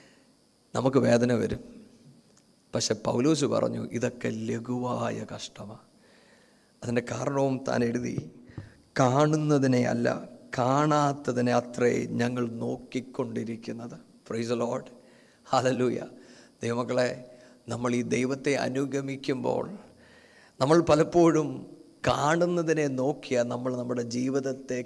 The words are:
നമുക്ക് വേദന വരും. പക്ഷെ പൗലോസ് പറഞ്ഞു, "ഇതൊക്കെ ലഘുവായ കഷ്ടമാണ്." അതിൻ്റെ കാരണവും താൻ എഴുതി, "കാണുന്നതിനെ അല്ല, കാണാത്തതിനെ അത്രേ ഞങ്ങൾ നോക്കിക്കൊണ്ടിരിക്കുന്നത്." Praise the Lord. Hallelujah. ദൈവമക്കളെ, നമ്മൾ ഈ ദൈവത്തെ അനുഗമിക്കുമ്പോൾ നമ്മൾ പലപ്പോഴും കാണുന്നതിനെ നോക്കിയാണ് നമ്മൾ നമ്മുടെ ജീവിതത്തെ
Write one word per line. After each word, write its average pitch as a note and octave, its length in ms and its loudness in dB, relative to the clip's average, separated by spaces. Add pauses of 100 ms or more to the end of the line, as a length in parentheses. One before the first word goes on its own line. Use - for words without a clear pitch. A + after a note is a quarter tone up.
(760)
നമുക്ക് B2+ 220 2
വേദന A#2+ 360 4
വരും. A2 420 -2 (1000)
പക്ഷെ A2+ 180 0
പൗലോസ് C3 520 0
പറഞ്ഞു, A2+ 460 0
"ഇതൊക്കെ A#2+ 380 -4
ലഘുവായ A#2 960 -4 (100)
കഷ്ടമാണ്." - 440 -14 (1040)
അതിൻ്റെ A#2+ 280 0
കാരണവും C3 560 0
താൻ B2 160 2
എഴുതി, A#2+ 480 -4 (680)
"കാണുന്നതിനെ C#3 840 4
അല്ല, B2 460 0 (280)
കാണാത്തതിനെ C#3 960 2
അത്രേ A#2+ 520 0
ഞങ്ങൾ A#2+ 420 -2
നോക്കിക്കൊണ്ടിരിക്കുന്നത്." A#2 1500 -8 (320)
Praise A#2 240 -4
the A#2+ 120 -2
Lord. B2+ 180 -4 (640)
Hallelujah. B2+ 580 0 (580)
ദൈവമക്കളെ, A#2+ 680 -2 (360)
നമ്മൾ A#2+ 280 -2
ഈ B2 60 2
ദൈവത്തെ B2+ 540 -2
അനുഗമിക്കുമ്പോൾ C3+ 1200 -4 (840)
നമ്മൾ D#3 200 6
പലപ്പോഴും D#3 960 4 (300)
കാണുന്നതിനെ D#3 800 2
നോക്കിയാണ് B2+ 640 0
നമ്മൾ B2 260 -4
നമ്മുടെ B2 240 -4
ജീവിതത്തെ B2+ 840 -4